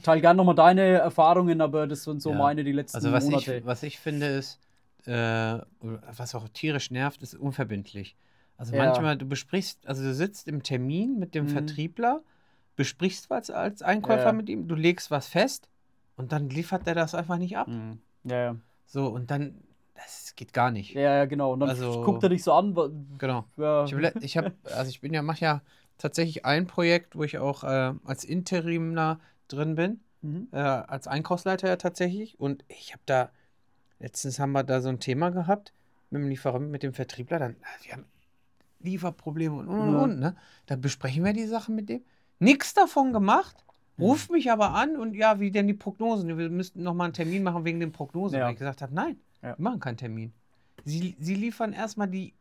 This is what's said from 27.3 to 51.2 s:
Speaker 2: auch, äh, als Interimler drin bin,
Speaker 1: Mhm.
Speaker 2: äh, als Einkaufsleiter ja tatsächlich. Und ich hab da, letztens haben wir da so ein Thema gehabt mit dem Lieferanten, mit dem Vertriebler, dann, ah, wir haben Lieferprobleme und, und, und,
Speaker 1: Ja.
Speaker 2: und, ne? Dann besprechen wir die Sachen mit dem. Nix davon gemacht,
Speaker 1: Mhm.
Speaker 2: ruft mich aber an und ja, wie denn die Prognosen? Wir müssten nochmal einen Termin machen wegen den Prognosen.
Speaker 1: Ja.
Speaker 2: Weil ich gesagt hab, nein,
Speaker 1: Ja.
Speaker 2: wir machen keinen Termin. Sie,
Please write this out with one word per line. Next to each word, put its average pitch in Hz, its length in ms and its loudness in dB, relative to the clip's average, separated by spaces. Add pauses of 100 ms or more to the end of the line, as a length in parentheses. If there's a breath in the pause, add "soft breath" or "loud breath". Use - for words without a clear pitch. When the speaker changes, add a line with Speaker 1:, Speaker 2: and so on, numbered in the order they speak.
Speaker 2:
auch, 139 240 -4
äh, 135 300 0 (120)
als 135 200 -8
Interimler 165 960 -2 (280 soft breath)
drin 151 260 -2
bin, 185 260 -2 (220)
Speaker 1:
Mhm. 165 300 -8
Speaker 2:
äh, - 60 -8
als 135 480 -2
Einkaufsleiter 180 600 -2
ja 185 80 2
tatsächlich. 180 640 -4
Und 139 280 -4
ich - 260 -18
hab - 100 -20
da, 127 260 0 (680)
letztens - 400 -8
haben 139 140 -2
wir 139 100 0
da 131 180 0
so 127 80 -4
ein 127 100 -4
Thema 139 300 -2
gehabt 180 460 -2 (340)
mit 143 140 -4
dem 139 80 -2
Lieferanten, 135 400 -4
mit 143 120 -8
dem 135 120 -6
Vertriebler, 131 440 -6
dann, 131 240 -4
ah, - 220 -18
wir - 80 -16
haben - 140 -16 (760)
Lieferprobleme 160 720 -4
und, - 140 -8
und, 196 120 -2
und, 311 120 2
Speaker 1:
Ja. 294 100 6
Speaker 2:
und, 226 180 0
ne? 170 160 0 (300 soft breath)
Dann 131 140 -4
besprechen 135 440 -2
wir 202 80 2
die 220 120 -2
Sachen 220 300 -4
mit 214 140 -6
dem. 240 140 -6 (360)
Nix 277 340 4
davon 285 400 4
gemacht, 220 440 2 (420)
Speaker 1:
Mhm. - 60 0
Speaker 2:
ruft 277 260 2
mich 269 200 2
aber 214 200 4
an 262 260 0
und 226 180 -4
ja, 214 260 6
wie 202 100 0
denn 202 160 4
die 202 80 2
Prognosen? 202 640 -2
Wir 165 100 -2
müssten 180 340 -6
nochmal 175 240 -2
einen 170 80 -4
Termin 175 280 -2
machen 175 240 -2
wegen 170 140 -2
den 160 120 -4
Prognosen. 160 460 -4
Speaker 1:
Ja. 127 80 2
Speaker 2:
Weil 120 80 0
ich - 40 -14
gesagt 135 220 -8
hab, 131 100 -10
nein, 233 260 -4 (260)
Speaker 1:
Ja. 123 160 -10
Speaker 2:
wir 151 40 -6
machen 226 180 -4
keinen 117 180 -6
Termin. 113 340 -10 (520)
Sie, 170 360 -6